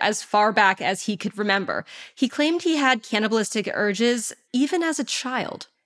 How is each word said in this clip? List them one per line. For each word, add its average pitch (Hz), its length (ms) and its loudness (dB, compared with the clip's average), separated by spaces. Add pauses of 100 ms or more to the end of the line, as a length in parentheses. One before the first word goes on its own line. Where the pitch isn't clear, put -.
as 208 200 0
far 208 300 2
back 196 300 4
as 190 220 -2
he 208 120 -2
could 202 220 -6
remember. 196 480 0 (280)
He 262 140 0
claimed 320 360 0
he 320 120 2
had 262 280 2
cannibalistic 214 720 0
urges 214 600 0 (180)
even 294 320 0
as 320 160 -2
a 240 60 -4
child. - 640 -6 (180)